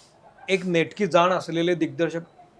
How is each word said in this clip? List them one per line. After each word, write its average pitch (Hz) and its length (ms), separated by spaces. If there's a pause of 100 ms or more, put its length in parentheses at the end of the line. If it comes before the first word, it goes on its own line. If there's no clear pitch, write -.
(500)
एक 185 160
नेटकी 170 400
जाण 175 240
असलेले 170 440
दिग्दर्शक 160 460 (400)